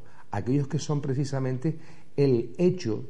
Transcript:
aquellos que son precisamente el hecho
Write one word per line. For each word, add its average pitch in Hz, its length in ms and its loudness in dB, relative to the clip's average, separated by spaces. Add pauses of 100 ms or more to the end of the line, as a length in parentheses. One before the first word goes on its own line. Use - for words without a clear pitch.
(300)
aquellos 123 380 0
que 151 100 -2
son 147 220 -2
precisamente 135 760 -2 (380)
el 135 420 4
hecho 127 500 2